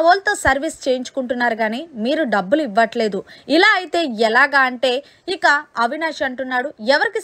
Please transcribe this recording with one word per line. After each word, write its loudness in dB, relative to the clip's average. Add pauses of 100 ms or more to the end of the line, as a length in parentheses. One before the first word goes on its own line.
వాళ్ళతో 4 (120)
సర్వీస్ 0
చేయించుకుంటున్నారు -2
కానీ -2 (260)
మీరు 0 (100)
డబ్బులు 0
ఇవ్వట్లేదు. 0 (360)
ఇలా 6 (120)
అయితే -4 (280)
ఎలాగా?" 4
అంటే 0 (420)
ఇక 0 (360)
అవినాష్ -4
అంటున్నాడు, -4 (240)
"ఎవరికి 0